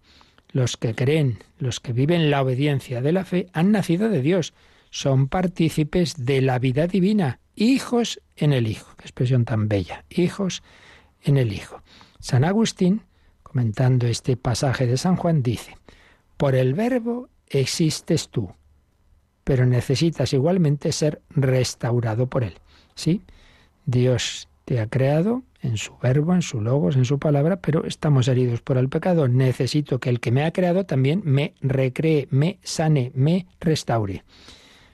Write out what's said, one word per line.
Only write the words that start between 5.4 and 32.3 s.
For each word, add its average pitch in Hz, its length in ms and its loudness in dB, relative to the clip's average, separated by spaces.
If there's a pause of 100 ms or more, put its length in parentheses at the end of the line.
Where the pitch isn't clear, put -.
de 135 160 2
la 127 180 2
vida 135 280 0
divina, 185 520 0 (160)
hijos 240 680 0 (140)
en 147 160 2
el 120 160 2
Hijo. - 300 -8
Qué - 60 -20
expresión 123 420 0
tan 107 240 -2
bella, 98 400 -4
hijos 175 520 -2 (640)
en 143 140 2
el 117 160 0
Hijo. - 280 -14 (380)
San 127 240 0
Agustín, 196 600 0 (400)
comentando 123 640 0
este 120 300 -2
pasaje 127 500 -2
de 123 100 0
San 180 180 0
Juan, 165 260 0
dice: 117 360 -6 (580)
"Por 135 200 2
el 131 180 2
Verbo 240 560 -2 (180)
existes - 840 -2
tú, 95 240 -6 (880)
pero 127 220 0
necesitas 131 680 0
igualmente 151 580 0
ser 151 380 -2
restaurado 123 1000 -2
por 127 160 -2
él". 95 120 -6 (400)
¿Sí? 175 260 -2 (640)
Dios 123 640 0 (160)
te 127 140 -2
ha 107 80 -4
creado 160 560 0 (180)
en 117 160 -4
su - 200 -12
verbo, 147 360 2
en 180 80 4
su 113 200 -6
logos, 143 340 0
en 127 100 4
su 139 140 0
palabra, 156 380 2
pero - 280 -2
estamos 135 420 2
heridos 123 340 0
por 131 160 -2
el 131 120 0
pecado. 165 380 0
Necesito 131 720 0
que - 100 -4
el 123 100 0
que 117 120 -4
me 135 140 2
ha 165 60 0
creado 180 340 0
también 143 380 0
me 143 380 0
recree, 135 720 0